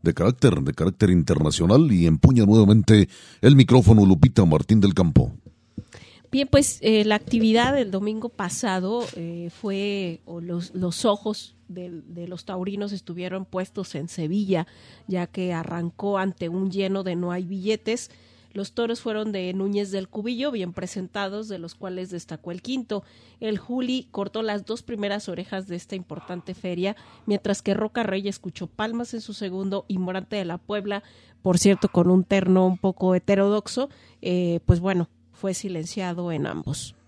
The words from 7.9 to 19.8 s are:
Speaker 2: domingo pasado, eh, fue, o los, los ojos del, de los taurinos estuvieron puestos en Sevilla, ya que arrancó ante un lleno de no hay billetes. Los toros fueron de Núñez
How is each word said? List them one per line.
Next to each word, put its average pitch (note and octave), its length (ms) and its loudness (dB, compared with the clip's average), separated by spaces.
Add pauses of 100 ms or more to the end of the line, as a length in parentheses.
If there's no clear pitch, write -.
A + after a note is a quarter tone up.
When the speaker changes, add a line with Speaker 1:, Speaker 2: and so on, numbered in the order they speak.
Speaker 2:
domingo G#3 380 -4
pasado, G3 760 -4 (120)
eh, E3+ 340 -10 (100)
fue, G3 640 -6
o E3+ 140 -14
los, F3 360 -8
los F3+ 280 -4
ojos G#3 520 -4 (100)
del, F3 480 -16
de E3+ 140 -12
los F3 160 -14
taurinos G3 480 -8
estuvieron F3+ 520 -10
puestos F#3 520 -10
en D#3 120 -8
Sevilla, F3+ 600 -2 (400)
ya F3+ 180 -4
que F3+ 260 -6
arrancó E3+ 680 -6
ante F#3 300 -4
un F#3 220 -4
lleno G3 320 -4
de F3+ 140 -6
no F3 160 -4
hay F3+ 120 -6
billetes. G#3+ 680 -6 (400)
Los G3+ 200 -10
toros A#3 280 -4
fueron G#3+ 300 -6
de F#3 240 -6
Núñez G3 380 -4